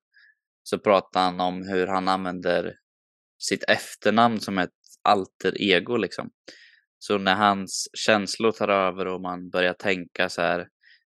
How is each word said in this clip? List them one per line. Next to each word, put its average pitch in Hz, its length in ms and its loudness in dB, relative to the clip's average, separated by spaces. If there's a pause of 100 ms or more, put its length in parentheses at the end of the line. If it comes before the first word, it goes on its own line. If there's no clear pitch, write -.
(640)
så - 160 -4
pratar 95 420 2
han 90 180 0
om 92 280 -2
hur 92 200 0
han 92 200 -2
använder 90 680 -2 (680)
sitt - 240 -4
efternamn 110 720 2
som 98 180 -4
ett 87 120 0 (340)
alter 98 580 0
ego, 98 360 2
liksom. - 320 -4 (720)
Så 104 180 -2
när 95 180 2
hans 98 580 0
känslor 110 580 0
tar 104 180 -4
över 95 380 0
och 92 140 -6
man 90 280 -8
börjar 90 240 0
tänka 90 560 -4
så - 120 -6
här, 87 260 0 (420)